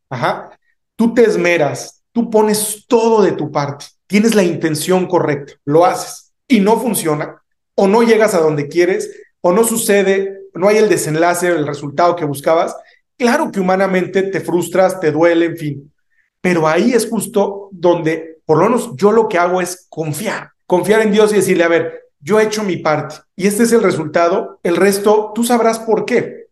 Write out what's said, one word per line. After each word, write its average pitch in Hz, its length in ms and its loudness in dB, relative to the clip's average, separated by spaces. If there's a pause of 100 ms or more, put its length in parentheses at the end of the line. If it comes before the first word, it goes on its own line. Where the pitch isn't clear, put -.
ajá, 151 500 -6 (380)
tú 233 160 0
te 240 100 4
esmeras, 175 800 0 (100)
tú 233 180 -4
pones 214 580 -2
todo 226 340 2
de 175 100 2
tu 151 200 -8
parte, 143 320 -6 (220)
tienes 214 280 2
la 208 80 4
intención 170 640 0
correcta, 151 460 -2 (140)
lo 156 180 4
haces - 480 -4 (160)
y 214 120 4
no 214 180 2
funciona, 175 640 -4 (340)
o 196 120 2
no 226 160 4
llegas 214 300 4
a 170 60 2
donde 151 280 0
quieres, 175 420 0 (300)
o 175 120 2
no 220 120 2
sucede, 202 760 0 (120)
no 175 140 0
hay 214 80 4
el 214 120 4
desenlace, 170 600 0
el 160 180 0
resultado 147 480 -2
que 170 100 -6
buscabas, 160 520 -2 (420)
claro 262 320 0
que - 80 -6
humanamente 185 640 0
te 190 160 -4
frustras, 175 600 -2
te 156 100 0
duele, 165 360 2
en 160 100 -6
fin. 143 360 -10 (480)
Pero 165 280 0
ahí 190 240 2
es 220 160 0
justo 202 640 -4
donde, 160 720 -2
por 151 120 2
lo 185 80 4
menos 233 280 -2
yo 190 160 2
lo 226 180 2
que 180 100 -2
hago 180 220 0
es - 280 -8
confiar, 156 600 -8 (180)
confiar 185 320 2
en 214 100 2
Dios 208 220 4
y 208 60 0
decirle, 170 260 2
"A 170 40 2
ver, 165 340 -2 (180)
yo 180 180 0
he 220 60 4
hecho 214 180 -4
mi 180 140 -4
parte 147 400 -4 (180)
y 185 140 -2
este 202 160 2
es 233 80 2
el 226 100 4
resultado, 170 800 -2
el 170 140 0
resto 208 580 2
tú 233 80 -4
sabrás 226 380 0
por 202 240 -2
qué". - 480 -4